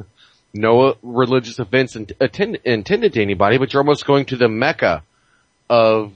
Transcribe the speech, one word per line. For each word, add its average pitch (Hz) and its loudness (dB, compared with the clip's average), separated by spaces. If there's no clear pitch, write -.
no 117 2
religious 120 -2
offense 123 -2
in-, 107 -14
attend-, 190 -4
intended 160 -2
to 117 0
anybody, 101 2
but 131 -2
you're 139 2
almost 143 0
going 139 2
to 131 -8
the 120 2
mecca 110 -2
of, 110 2